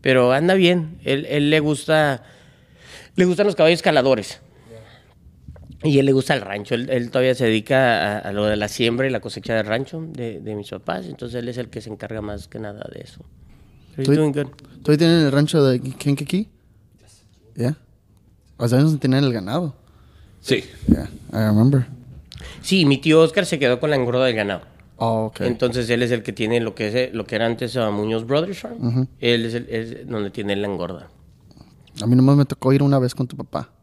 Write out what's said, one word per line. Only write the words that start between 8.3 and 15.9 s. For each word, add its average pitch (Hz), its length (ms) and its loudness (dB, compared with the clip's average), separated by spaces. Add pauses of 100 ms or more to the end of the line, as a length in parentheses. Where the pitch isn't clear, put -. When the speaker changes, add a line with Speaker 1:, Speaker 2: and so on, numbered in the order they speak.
Speaker 1:
lo 104 120 -2
de 107 120 0
la 104 100 -4
siembra 120 400 -2
y 131 40 -2
la 110 100 -4
cosecha 113 340 -6
del 107 100 0
rancho 131 460 -6
de, 113 300 -10
de 107 140 -10
mis 104 140 -12
papás, 180 360 -8
entonces 123 360 -12
él 117 60 -8
es 120 100 -10
el 117 120 -10
que 113 100 -14
se 110 100 -16
encarga 107 320 -10
más 104 280 -12
que 113 100 -14
nada 104 340 -14
de - 60 -16
eso. - 240 -20 (760)
He's 135 80 -4
Speaker 2:
¿Tú, 139 80 4
Speaker 1:
doing 151 200 2
good. 143 140 -6 (360)
Speaker 2:
¿tú 151 80 2
ahí 151 60 4
tienen 170 240 4
el 143 100 2
rancho 147 320 4
de 127 160 4
Kankakee? 143 680 -4 (500)